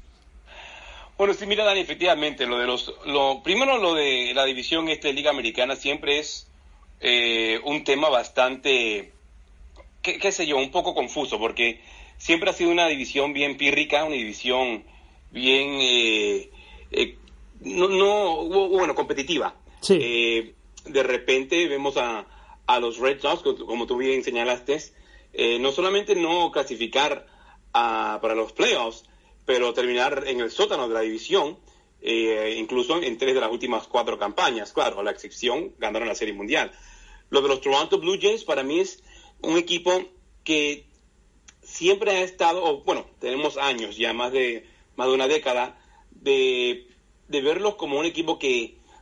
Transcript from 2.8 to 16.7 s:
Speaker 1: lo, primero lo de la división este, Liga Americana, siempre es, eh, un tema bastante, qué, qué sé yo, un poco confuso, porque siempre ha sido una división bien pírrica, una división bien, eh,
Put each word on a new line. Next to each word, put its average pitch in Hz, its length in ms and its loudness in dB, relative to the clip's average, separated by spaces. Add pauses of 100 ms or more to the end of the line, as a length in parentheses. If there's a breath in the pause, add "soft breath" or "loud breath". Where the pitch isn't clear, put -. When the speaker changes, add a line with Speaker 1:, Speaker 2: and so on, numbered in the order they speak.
Speaker 1:
lo, 139 400 2
primero 247 320 2
lo 175 180 2
de 127 380 0
la 135 100 2
división 135 460 -2
este, 147 240 -2
Liga 143 160 0
Americana, 127 480 0
siempre 147 420 -2
es, - 320 -10 (480)
eh, 117 640 2
un 147 220 -4
tema 143 240 2
bastante, 127 1040 0 (880)
qué, - 160 -4
qué 196 160 0
sé 175 120 -2
yo, 147 120 2
un 135 140 0
poco 180 220 -2
confuso, 127 460 -4
porque 113 400 0 (380 loud breath)
siempre 170 320 2
ha 175 40 0
sido 170 180 2
una 170 180 4
división 139 420 -2
bien 139 240 -2
pírrica, 143 480 2
una 156 140 -2
división 120 640 -2 (480 soft breath)
bien, 135 480 2
eh, 110 680 2 (420 loud breath)